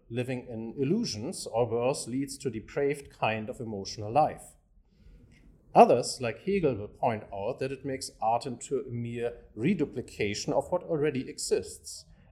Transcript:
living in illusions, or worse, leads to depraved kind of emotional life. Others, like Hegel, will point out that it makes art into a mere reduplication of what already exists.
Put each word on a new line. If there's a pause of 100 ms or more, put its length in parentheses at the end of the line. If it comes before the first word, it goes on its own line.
living
in
illusions,
or
worse,
leads
to
depraved
kind
of
emotional
life. (1160)
Others,
like
Hegel,
will
point (100)
out
that
it
makes (120)
art
into
a
mere (220)
reduplication
of
what
already
exists. (260)